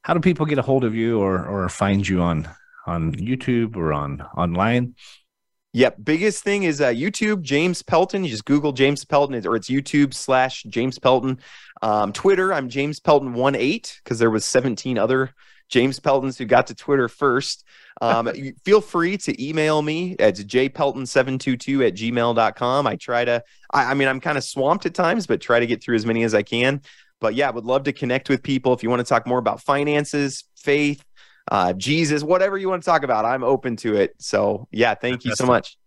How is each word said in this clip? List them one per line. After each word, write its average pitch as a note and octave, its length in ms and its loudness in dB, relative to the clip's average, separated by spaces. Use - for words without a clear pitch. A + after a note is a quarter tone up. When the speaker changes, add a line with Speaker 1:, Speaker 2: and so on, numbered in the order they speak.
Speaker 1:
How D#3+ 120 -2
do F3 60 2
people D#3 260 2
get D3 120 0
a C3 40 0
hold C3 220 2
of A2 100 0
you A2+ 280 0
or, F#2 240 0
or F#2+ 240 -2
find G2+ 360 0
you F#2 160 0
on, D#2+ 280 0
on E2 280 -4
YouTube A#2 640 -2
or D#2+ 160 0
on C#2+ 260 -6
online? G#2 600 0
Speaker 2:
Yep. A#2+ 320 2
Biggest E3+ 400 0
thing G3+ 200 0
is, D3+ 180 0
uh, C3 80 4
YouTube, F#3 540 -2
James D3+ 380 0
Pelton. F#3 440 0
You C#3+ 40 -2
just A2 140 -6
Google C#3+ 300 2
James C3+ 320 2
Pelton, C3+ 420 0
or A2 80 2
it's A2 140 -4
YouTube C#3 440 0
slash C3 500 0
James B2 360 -4
Pelton. C3 400 2
Um, G#2 300 2
Twitter, F#3+ 420 2
I'm C3+ 140 -4
James C#3 320 -4
Pelton C#3 360 2
one C3 200 2
eight, C#3 480 -2
'cause A#2 160 -4
there A#2 100 6
was A2 140 0
seventeen B2+ 540 0
other C3 360 0
James C3 300 2
Peltons, C3+ 380 0
who B2+ 80 -8
got A#2+ 220 4
to A#2 80 -12
Twitter C3+ 320 0
first. - 560 -2
Um, A#2 300 2
Speaker 1:
<laughs> - 40 -8
Speaker 2:
you C3+ 180 -12
feel G3+ 160 6
free F3+ 360 -2
to - 300 -6
email D#3 340 2
me E3 380 -4
at G#2+ 160 4
J A2 320 0
Pelton C3+ 380 -2
seven C3 320 0
two B2+ 180 -2
two C3+ 280 -2
at G#2 100 2
gmail A#2 420 -2
dot A2 200 2
com. B2+ 320 0
I G2+ 80 -2
try A#2+ 280 -4
to, A#2+ 200 0
I, B2+ 200 -4
I - 20 0
mean, C#3 140 0
I'm C3 120 -4
kinda C#3+ 220 -4
swamped C#3 440 -2
at E3+ 80 -6
times, F#3 340 -2
but A2 120 -2
try A#2+ 200 2
to A#2+ 80 0
get A#2 140 -4
through A#2 140 -2
as G#2+ 100 0
many A2+ 180 0
as A2 100 0
I G#2+ 100 2
can. B2+ 380 -2
But A2 140 0
yeah, C#3 120 0
I B2+ 40 -2
would A2+ 140 -8
love C#3 180 0
to C#3 100 -4
connect C3+ 360 -4
with D3+ 140 0
people. C3 300 0
If A#2 100 -2
you A2+ 60 -2
wanna B2 140 0
talk A#2 240 0
more B2 120 0
about A2 220 -4
finances, D3 840 -2
faith, D3 480 0
uh, F#2 220 2
Jesus, D3 500 0
whatever F#3 340 0
you F#3+ 120 -4
wanna F#3 120 -4
talk D#3+ 220 2
about, A2+ 220 0
I'm B2+ 180 -2
open B2+ 340 0
to A2 180 -2
it. G2 240 2
So G2+ 520 -2
yeah, A2+ 240 2
thank B2 300 -6
you B2 60 -2
so B2+ 140 -2
Speaker 1:
Fantastic. - 20 2
Speaker 2:
much. A#2+ 400 2